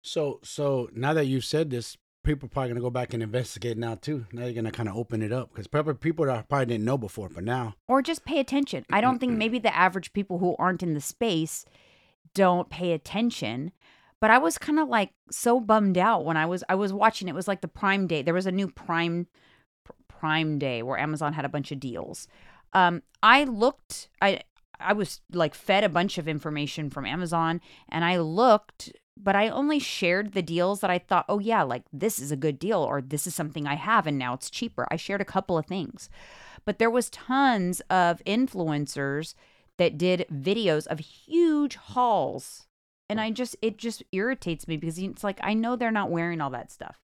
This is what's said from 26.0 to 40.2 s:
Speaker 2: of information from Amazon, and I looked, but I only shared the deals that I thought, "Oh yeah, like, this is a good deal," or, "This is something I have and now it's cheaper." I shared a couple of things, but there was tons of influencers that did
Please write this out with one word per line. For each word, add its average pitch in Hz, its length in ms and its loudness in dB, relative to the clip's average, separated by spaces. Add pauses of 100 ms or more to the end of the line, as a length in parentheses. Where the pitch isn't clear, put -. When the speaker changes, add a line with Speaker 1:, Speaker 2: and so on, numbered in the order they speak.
Speaker 2:
of 151 80 -6
information 147 640 -4
from 135 160 -8
Amazon, 165 540 0 (280)
and 165 160 0
I 180 140 2
looked, 208 720 4 (240)
but 196 200 2
I 214 140 4
only 294 280 0
shared 196 540 0
the 190 100 0
deals 175 380 0
that 190 100 0
I 180 80 2
thought, - 300 0
"Oh 208 100 0
yeah, 208 240 2
like, 127 300 -2
this 185 260 -2
is 139 140 -6
a 143 40 -2
good 143 220 -2
deal," 190 220 0
or, 143 200 0
"This 135 260 -6
is 170 100 -8
something 151 320 -6
I 143 80 -2
have 196 320 0
and 143 100 -2
now 123 160 -2
it's - 160 -10
cheaper." - 400 -6
I 165 60 -2
shared 196 240 -6
a 196 40 -2
couple 190 320 -2
of 156 100 -2
things, - 440 -8 (540)
but 208 160 -4
there 226 100 6
was 240 200 2
tons 240 800 2
of 175 380 4
influencers 156 1080 -2 (420)
that 170 200 2
did 180 360 2